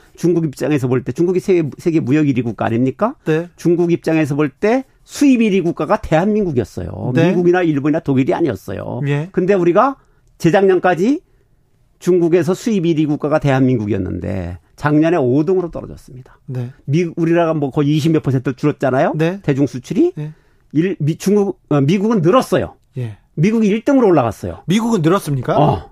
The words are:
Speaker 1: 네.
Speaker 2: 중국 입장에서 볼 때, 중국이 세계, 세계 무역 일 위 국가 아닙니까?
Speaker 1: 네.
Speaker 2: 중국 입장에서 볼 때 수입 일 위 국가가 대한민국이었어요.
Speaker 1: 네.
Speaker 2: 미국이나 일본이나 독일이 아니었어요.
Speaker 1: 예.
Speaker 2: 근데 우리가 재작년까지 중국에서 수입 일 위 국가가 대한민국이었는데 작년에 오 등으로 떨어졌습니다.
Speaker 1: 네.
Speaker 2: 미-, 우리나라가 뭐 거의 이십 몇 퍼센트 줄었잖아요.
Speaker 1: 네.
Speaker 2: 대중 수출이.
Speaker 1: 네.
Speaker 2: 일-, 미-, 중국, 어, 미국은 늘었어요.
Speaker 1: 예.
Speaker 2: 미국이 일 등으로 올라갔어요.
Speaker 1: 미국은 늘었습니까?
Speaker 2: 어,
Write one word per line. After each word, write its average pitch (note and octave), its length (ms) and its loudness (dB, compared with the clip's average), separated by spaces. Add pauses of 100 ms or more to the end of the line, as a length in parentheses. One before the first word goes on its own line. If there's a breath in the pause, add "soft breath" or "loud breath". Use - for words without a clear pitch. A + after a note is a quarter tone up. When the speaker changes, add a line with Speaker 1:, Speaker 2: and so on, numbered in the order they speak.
(120 soft breath)
Speaker 1:
네. - 60 -20
Speaker 2:
중국 E3+ 260 0
입장에서 C3+ 420 -2
볼 B2+ 160 0
때, - 80 -8
중국이 F3 300 0
세계, E3+ 280 0 (100)
세계 E3 220 -2
무역 D3 280 0
일 B2 100 0
위 - 40 -2
국가 A2+ 220 -4
아닙니까? C3 600 -2
Speaker 1:
네. E3 320 -2
Speaker 2:
중국 E3+ 360 0
입장에서 D#3+ 440 0
볼 D3 140 0
때 B3 340 -2 (180)
수입 C4 400 2
일 G#3+ 100 2
위 F#3+ 80 2
국가가 E3+ 400 -2
대한민국이었어요. C3 1120 -2
Speaker 1:
네. E3+ 160 4
Speaker 2:
미국이나 F3+ 320 2
일본이나 D3+ 380 0
독일이 C3 340 0
아니었어요. G#2+ 760 -4
Speaker 1:
예. D3 240 -4
Speaker 2:
근데 F#3 220 2
우리가 G3 420 2 (400)
재작년까지 F#3+ 880 2 (760)
중국에서 F3 560 2
수입 F#3+ 320 -2
일 E3 120 0
위 D#3 80 0
국가가 D3 340 -2
대한민국이었는데 G2 1160 -2 (180)
작년에 D3+ 400 0
오 C#3 280 0
등으로 F3+ 260 -2
떨어졌습니다. - 760 -18
Speaker 1:
네. B2+ 260 -10 (120)
Speaker 2:
미-, E3 320 0
우리나라가 E3 380 0
뭐 C#3+ 160 -2
거의 D3+ 260 0
이십 D#3 160 0
몇 D3+ 100 2
퍼센트 C3+ 320 -2
줄었잖아요. C#3+ 600 0
Speaker 1:
네. E3+ 260 -2
Speaker 2:
대중 C#3+ 240 0
수출이. G3+ 480 -2
Speaker 1:
네. D3+ 200 -12 (380 loud breath)
Speaker 2:
일-, E3+ 280 0
미-, D#3+ 160 -2
중국, G3+ 440 0 (100)
어, D3 100 2
미국은 G3 400 2
늘었어요. E3 540 2 (240)
Speaker 1:
예. A2+ 180 -8 (180)
Speaker 2:
미국이 G#3+ 340 2
일 A3 160 -2
등으로 C4+ 220 4
올라갔어요. A#2 600 0
Speaker 1:
미국은 A3 340 0
늘었습니까? D#3 580 0
Speaker 2:
어, B2 340 0